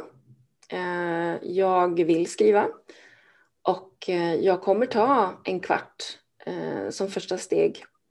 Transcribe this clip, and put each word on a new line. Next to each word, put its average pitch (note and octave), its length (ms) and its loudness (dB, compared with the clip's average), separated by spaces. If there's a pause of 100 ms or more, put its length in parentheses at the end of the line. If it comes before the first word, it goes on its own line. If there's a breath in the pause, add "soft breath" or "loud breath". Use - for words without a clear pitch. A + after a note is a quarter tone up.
(680)
Eh, F3 760 -2
jag F3+ 600 2
vill E3 280 2
skriva. G#3+ 380 4 (920 soft breath)
Och, - 480 -4
eh, E3+ 260 0
jag F3+ 260 2
kommer G#3+ 240 2
ta A3+ 600 2
en F#3 140 -4
kvart, - 440 -4 (420)
eh, E3+ 440 -6
som - 180 -4
första F#3 300 -6
steg, E3 460 0 (280)